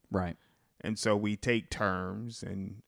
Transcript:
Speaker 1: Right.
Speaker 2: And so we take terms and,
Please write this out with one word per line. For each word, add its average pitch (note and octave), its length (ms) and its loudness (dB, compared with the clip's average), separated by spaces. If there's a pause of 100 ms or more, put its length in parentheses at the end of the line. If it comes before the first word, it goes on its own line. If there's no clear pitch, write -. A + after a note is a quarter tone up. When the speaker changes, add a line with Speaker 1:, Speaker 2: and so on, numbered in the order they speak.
(100)
Speaker 1:
Right. F2+ 260 0 (440)
Speaker 2:
And G#2+ 180 -2
so G#2+ 180 4
we G#2 200 2
take A#2 340 2
terms G2 720 -2
and, F#2+ 460 -8